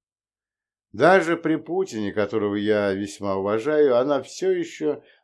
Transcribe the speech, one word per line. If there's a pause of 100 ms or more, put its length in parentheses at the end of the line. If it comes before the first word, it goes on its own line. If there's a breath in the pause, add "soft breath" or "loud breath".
(920)
Даже
при
Путине,
которого
я
весьма
уважаю,
она
всё
ещё (220 soft breath)